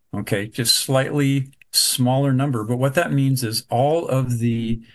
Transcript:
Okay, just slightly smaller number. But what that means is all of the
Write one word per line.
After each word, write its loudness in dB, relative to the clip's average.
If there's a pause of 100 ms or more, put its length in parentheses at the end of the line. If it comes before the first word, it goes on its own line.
(120)
Okay, -4
just -2
slightly 0 (180)
smaller 2
number. 0
But -2
what 0
that 0
means 2
is -4
all 0
of 0
the 0 (140)